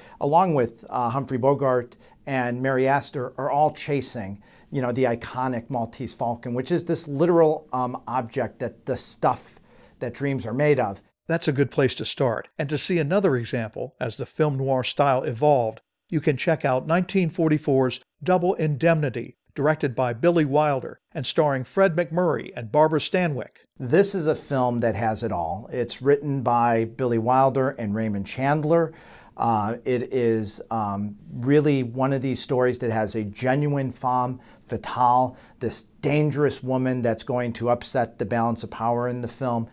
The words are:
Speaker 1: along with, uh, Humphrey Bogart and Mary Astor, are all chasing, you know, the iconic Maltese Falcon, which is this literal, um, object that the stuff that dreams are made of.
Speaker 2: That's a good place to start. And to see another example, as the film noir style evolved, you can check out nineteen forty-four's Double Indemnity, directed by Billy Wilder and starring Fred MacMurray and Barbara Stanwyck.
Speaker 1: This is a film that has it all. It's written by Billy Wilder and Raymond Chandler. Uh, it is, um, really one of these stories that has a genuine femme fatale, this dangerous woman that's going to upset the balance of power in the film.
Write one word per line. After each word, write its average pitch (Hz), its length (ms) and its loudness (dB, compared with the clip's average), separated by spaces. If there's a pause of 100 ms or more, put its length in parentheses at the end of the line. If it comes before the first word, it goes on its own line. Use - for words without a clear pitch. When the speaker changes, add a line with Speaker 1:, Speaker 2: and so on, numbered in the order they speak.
(200)
Speaker 1:
along 160 360 2
with, 120 340 -2
uh, 120 220 -2
Humphrey 131 260 -4
Bogart 127 580 2 (300)
and 127 340 -2
Mary 131 280 2
Astor, 135 500 -2
are 135 140 -2
all 147 180 2
chasing, 123 720 -6 (300)
you 135 100 -2
know, 123 100 0
the 123 120 0
iconic 123 640 -2
Maltese 120 460 -6
Falcon, 120 400 -6
which 127 160 -4
is 170 140 0
this 170 220 -4
literal, 156 640 2
um, 127 360 -4
object 117 500 -4
that - 300 -8
the 123 100 -4
stuff - 600 -4 (420)
that 120 120 -6
dreams 135 320 -4
are 110 80 -6
made 143 260 4
of. 101 220 -2 (260)
Speaker 2:
That's 165 200 -2
a 156 60 2
good 131 180 0
place 135 240 2
to 110 100 -8
start. - 520 -2
And 151 100 -4
to 147 100 -2
see 175 220 0
another 160 380 2
example, 117 600 -6
as 120 180 -6
the 120 80 -8
film 151 300 0
noir 131 280 0
style 139 400 2
evolved, 123 580 2 (280)
you 160 100 -2
can 143 160 2
check 156 300 0
out 131 200 0
nineteen 180 440 0
forty-four's 147 720 2 (200)
Double 180 340 2
Indemnity, 151 840 0 (180)
directed 147 400 0
by 123 180 0
Billy 160 320 4
Wilder 139 540 0 (140)
and 139 120 -6
starring 139 380 2
Fred 190 320 2
MacMurray 160 600 0
and 113 160 -8
Barbara 156 280 4
Stanwyck. 156 680 -2 (140)
Speaker 1:
This 160 340 4
is 170 140 -2
a 151 80 2
film 123 460 0
that 113 140 2
has 110 280 -2
it 110 80 -4
all. 87 400 -6
It's 120 300 -4
written 143 400 2
by 117 440 2
Billy 117 320 -2
Wilder 131 520 2
and 104 260 -4
Raymond 104 320 -2
Chandler. 156 680 0 (440)
Uh, 113 480 0
it 123 280 -2
is, 113 560 0
um, 104 460 -4 (180)
really 139 500 4
one 127 300 0
of 135 80 -2
these 127 200 -2
stories 123 380 0
that 120 120 -2
has 110 240 -2
a 110 80 -2
genuine 131 680 -2
femme 127 500 -2 (280)
fatale, 123 680 2 (240)
this - 240 -6
dangerous 147 800 0
woman 127 400 0
that's 113 220 0
going 123 280 -2
to 117 180 -2
upset 120 500 -2
the 123 60 -2
balance 113 380 0
of 107 60 -10
power 120 380 -2
in 123 140 -4
the 120 60 -6
film. 117 460 -4